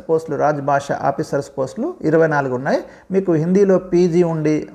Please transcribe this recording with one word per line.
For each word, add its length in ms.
పోస్టులు, 280
రాజ్భాష 540
ఆఫీసర్స్ 640
పోస్టులు 440
ఇరవై 260
నాలుగు 280
ఉన్నాయి. 280
మీకు 220
హిందీలో 440
పీజీ 460
ఉండి 520